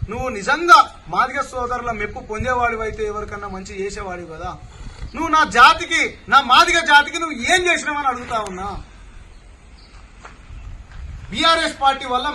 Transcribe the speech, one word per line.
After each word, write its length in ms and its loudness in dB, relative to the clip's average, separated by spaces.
నువ్వు 180 -6
నిజంగా 400 6
మాదిగ 260 0
సోదరుల 400 -6
మెప్పు 180 -6
పొందేవాడివైతే 800 -2
ఎవరికన్నా 440 -10
మంచి 260 -12
చేసేవాడివి 520 -8
కదా. 180 -10
నువ్వు 240 -4
నా 60 6
జాతికి, 460 6
నా 80 8
మాదిగ 280 6
జాతికి 320 2
నువ్వు 140 -6
ఏం 80 4
చేసినావని 440 -2
అడుగుతా 260 -6
ఉన్నా. 200 -8
బీఆర్ఎస్ 480 2
పార్టీ 320 2
వల్ల 240 0